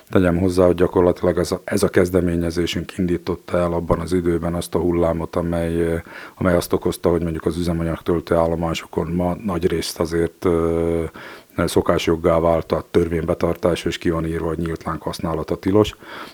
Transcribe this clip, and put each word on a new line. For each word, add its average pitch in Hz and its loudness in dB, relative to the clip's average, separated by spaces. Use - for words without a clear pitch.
Tegyem 90 4
hozzá, 90 4
hogy 87 6
gyakorlatilag 87 2
ez 85 0
a, 90 -4
ez 101 -2
a 92 4
kezdeményezésünk 85 0
indította 87 -2
el 87 0
abban 85 0
az 82 -6
időben 85 0
azt 87 -6
a 92 2
hullámot, 82 0
amely, 85 0
amely 90 0
azt - 0
okozta, 87 0
hogy 85 2
mondjuk 80 -2
az 82 -2
üzemanyagtöltő 85 -2
állomásokon 82 -2
ma 87 -2
nagy 87 -2
részt 82 -2
azért, 82 -2
ö, 82 0
szokásjoggá 85 2
vált 82 2
a 82 -2
törvénybetartás, 85 0
és 85 -4
ki 90 -2
van 80 0
írva, 82 -2
hogy 80 -4
nyílt 80 -4
láng 80 -6
használata 80 -4
tilos. 104 2